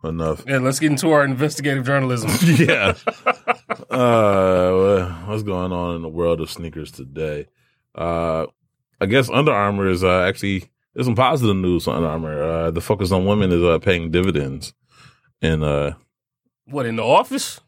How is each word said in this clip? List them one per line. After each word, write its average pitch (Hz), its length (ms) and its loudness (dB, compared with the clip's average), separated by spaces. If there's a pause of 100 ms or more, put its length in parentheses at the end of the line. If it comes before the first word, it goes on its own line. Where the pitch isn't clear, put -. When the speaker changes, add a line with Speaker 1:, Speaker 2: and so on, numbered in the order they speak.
Speaker 1:
enough. 80 420 -4
Speaker 2:
Yeah, 139 120 -2
let's 131 220 -2
get 151 100 2
into 151 220 0
our 147 120 4
investigative 139 600 -4
journalism. 127 440 -2 (120)
Speaker 1:
<laughs> 165 160 4
Yeah. 117 360 2 (960)
Uh, 95 1160 4 (180)
what's 107 160 -6
going 92 300 -4
on 87 240 -4
in 82 60 -10
the 82 60 -10
world 85 320 0
of 76 100 -8
sneakers 78 420 -12
today? 73 540 -10 (480)
Uh, 82 520 -2 (540)
I 98 60 0
guess 120 240 2
Under 147 220 2
Armour 101 360 0
is, 90 160 0
uh, 92 180 4
actually, 95 420 -2 (300)
there's 127 120 -4
some 120 80 0
positive 123 420 2
news 90 300 0
on 58 100 -2
Under 80 120 -2
Armour. 76 340 -6
Uh, 82 280 -2
the 82 100 -4
focus 98 320 -2
on 92 140 2
women 101 260 2
is, 85 100 4
uh, 85 160 4
paying 85 320 0
dividends. 76 640 -2 (680)
And, 80 220 0
uh, 73 300 0 (720)
Speaker 2:
What, 131 200 -6
in 113 100 -6
the 110 80 -4
office? 196 640 0